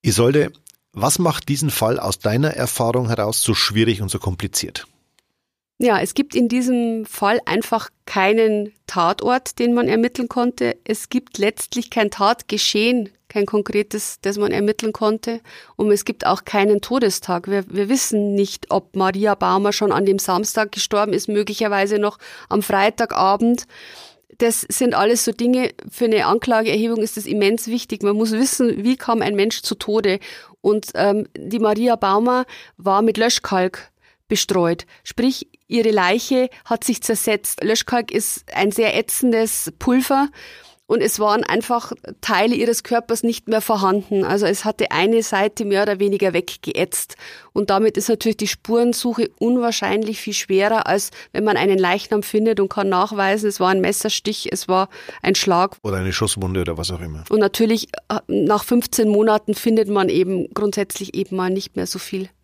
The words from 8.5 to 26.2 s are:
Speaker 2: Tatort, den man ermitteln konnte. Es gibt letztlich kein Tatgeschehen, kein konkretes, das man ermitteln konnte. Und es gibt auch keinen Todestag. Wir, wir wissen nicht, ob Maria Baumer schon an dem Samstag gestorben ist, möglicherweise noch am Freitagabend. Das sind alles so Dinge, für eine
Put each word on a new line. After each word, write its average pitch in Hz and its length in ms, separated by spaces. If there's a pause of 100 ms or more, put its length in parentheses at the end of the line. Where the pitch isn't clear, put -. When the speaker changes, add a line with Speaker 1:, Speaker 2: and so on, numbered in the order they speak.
Speaker 2:
Tatort, 202 720
den 240 160
man 240 140
ermitteln 240 420
konnte. 240 540
Es - 260
gibt - 300
letztlich 226 500
kein 208 220
Tatgeschehen, 208 960 (200)
kein 202 180
konkretes, 208 760
das 196 160
man 202 140
ermitteln 208 420
konnte. 220 480 (360)
Und 208 120
es 202 160
gibt - 220
auch - 180
keinen 202 360
Todestag. 196 680
Wir, 196 180
wir 196 220
wissen 208 460
nicht, - 340
ob - 260
Maria 190 380
Baumer 196 400
schon 208 180
an 165 140
dem 196 140
Samstag 208 520
gestorben 208 420
ist, - 140
möglicherweise 208 680
noch 208 220 (280)
am 208 140
Freitagabend. 208 1040 (720)
Das 233 320
sind 269 240
alles 214 320
so 233 60
Dinge, 247 400 (180)
für - 160
eine 220 220